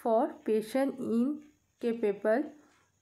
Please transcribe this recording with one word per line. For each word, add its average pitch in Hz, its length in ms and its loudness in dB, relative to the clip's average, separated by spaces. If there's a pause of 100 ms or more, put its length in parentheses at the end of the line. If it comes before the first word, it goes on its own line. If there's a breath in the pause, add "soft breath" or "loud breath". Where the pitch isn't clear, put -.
for 233 240 2 (180)
patient 220 420 0
incapable 233 1500 -2 (580 soft breath)